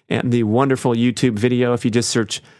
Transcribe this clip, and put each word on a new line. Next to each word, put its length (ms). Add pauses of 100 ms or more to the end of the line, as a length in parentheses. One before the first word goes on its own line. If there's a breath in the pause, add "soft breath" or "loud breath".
and 240
the 100
wonderful 500
YouTube 460
video. 320
If 140
you 60
just 180
search 340 (160 soft breath)